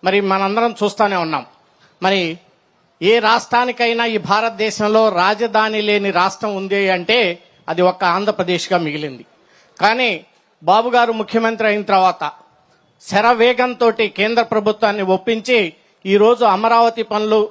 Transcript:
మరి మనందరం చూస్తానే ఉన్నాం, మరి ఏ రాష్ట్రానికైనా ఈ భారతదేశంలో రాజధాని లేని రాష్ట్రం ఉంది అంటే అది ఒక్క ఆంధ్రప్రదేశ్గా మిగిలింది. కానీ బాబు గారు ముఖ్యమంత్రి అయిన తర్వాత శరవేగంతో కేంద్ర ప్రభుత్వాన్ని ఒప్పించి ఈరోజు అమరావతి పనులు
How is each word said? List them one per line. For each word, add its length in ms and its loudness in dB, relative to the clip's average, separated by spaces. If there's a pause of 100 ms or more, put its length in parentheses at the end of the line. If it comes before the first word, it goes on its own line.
మరి 120 2 (140)
మనందరం 480 0
చూస్తానే 440 0
ఉన్నాం, 200 -6 (600)
మరి 160 2 (880)
ఏ 20 6 (160)
రాష్ట్రానికైనా 760 0 (120)
ఈ 20 -2 (120)
భారతదేశంలో 720 0 (200)
రాజధాని 640 0
లేని 320 0
రాష్ట్రం 400 -2
ఉంది 220 -2 (140)
అంటే 240 0 (500)
అది 200 -2
ఒక్క 140 -4 (120)
ఆంధ్రప్రదేశ్గా 680 -2
మిగిలింది. 380 -10 (580)
కానీ 280 0 (600)
బాబు 260 2
గారు 240 2
ముఖ్యమంత్రి 500 -2
అయిన 220 -2
తర్వాత 320 0 (840)
శరవేగంతో 800 2 (300)
కేంద్ర 240 0 (100)
ప్రభుత్వాన్ని 520 -2 (100)
ఒప్పించి 440 -2 (540)
ఈరోజు 320 4 (120)
అమరావతి 560 2
పనులు 280 0 (100)